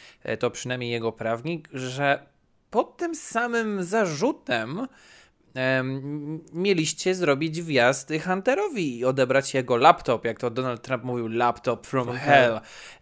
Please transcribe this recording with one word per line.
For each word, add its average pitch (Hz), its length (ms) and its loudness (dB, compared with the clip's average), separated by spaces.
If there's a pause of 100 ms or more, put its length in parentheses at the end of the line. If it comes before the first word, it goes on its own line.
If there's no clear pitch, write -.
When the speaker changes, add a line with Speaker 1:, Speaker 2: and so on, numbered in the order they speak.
(240)
Speaker 1:
e, 113 120 -4
to 120 140 -2
przynajmniej 123 400 -6
jego 113 220 -2
prawnik, 120 600 -6
że 135 540 -2 (440)
pod - 260 -2
tym 339 180 -6
samym 226 680 -2
zarzutem, 175 1040 -2 (680)
em, 135 840 -2 (120)
mieliście 180 600 0
zrobić 160 480 0
wjazd 135 500 2 (120)
Hunterowi 190 720 -2
i 120 60 -4
odebrać 131 500 2
jego 123 220 2
laptop, 131 480 6
jak 113 140 -4
to 120 120 -4
Donald 123 320 -6
Trump 123 220 -6
mówił, 120 240 -4
"laptop 117 580 0
from 131 180 -2
Speaker 2:
From 123 120 -6
Speaker 1:
hell". 131 360 6
Speaker 2:
hell. 110 80 -4 (420)